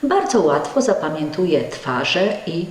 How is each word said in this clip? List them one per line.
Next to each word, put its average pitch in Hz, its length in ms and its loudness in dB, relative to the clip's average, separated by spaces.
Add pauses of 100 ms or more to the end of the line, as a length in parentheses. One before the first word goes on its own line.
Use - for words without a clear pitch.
Bardzo 285 380 2
łatwo 151 420 2
zapamiętuje 156 840 0
twarze 160 680 0 (100)
i 170 240 -4